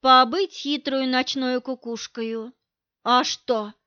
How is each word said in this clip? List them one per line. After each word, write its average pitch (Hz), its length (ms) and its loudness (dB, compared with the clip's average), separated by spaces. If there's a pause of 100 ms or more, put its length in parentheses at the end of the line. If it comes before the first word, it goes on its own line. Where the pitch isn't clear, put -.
Побыть 262 520 4
хитрую 277 560 -4
ночною 254 520 -2
кукушкою. 233 920 -10 (480)
А 247 220 4
что? 214 500 -4 (120)